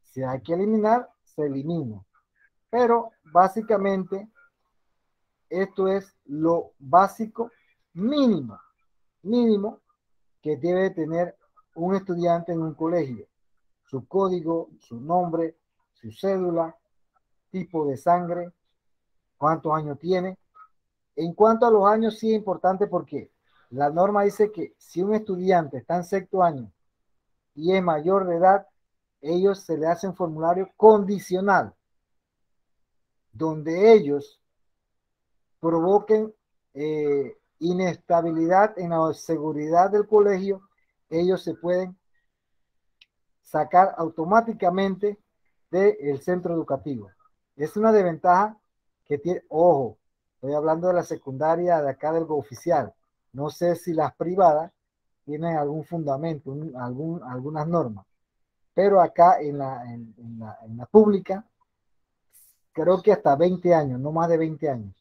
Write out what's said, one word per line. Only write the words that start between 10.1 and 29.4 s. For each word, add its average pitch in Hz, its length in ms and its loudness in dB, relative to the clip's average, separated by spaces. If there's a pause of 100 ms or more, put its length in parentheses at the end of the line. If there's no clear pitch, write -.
que 151 160 -4
debe 180 340 -2
tener 170 460 -4 (380)
un 180 200 -4
estudiante 175 560 -2
en 165 100 -4
un 160 120 -6
colegio. 160 540 -4 (580)
Su 131 220 -10
código, 170 600 -4 (100)
su 117 200 -18
nombre, 165 580 -4 (360)
su - 180 -18
cédula, 180 640 -4 (760)
tipo 170 340 -6
de 135 120 -4
sangre, 175 540 -2 (840)
cuántos 156 360 -2
años 151 260 -6
tiene. 185 380 -4 (760)
En 165 180 -6
cuanto 226 320 4
a 233 60 4
los 202 140 6
años, 220 320 2
sí 220 140 -2
es 220 60 2
importante 190 500 -2
porque 151 440 -6 (400)
la 139 180 -2
norma 196 340 2
dice 202 280 2
que 165 260 -10
si - 260 -8
un 208 100 0
estudiante 185 640 0
está 165 200 -6
en 180 80 -6
sexto 190 360 -4
año 139 300 0 (840)
y 160 200 -2
es 190 100 0
mayor 175 420 0
de 175 120 -2
edad, 190 300 4 (540)
ellos 185 380 0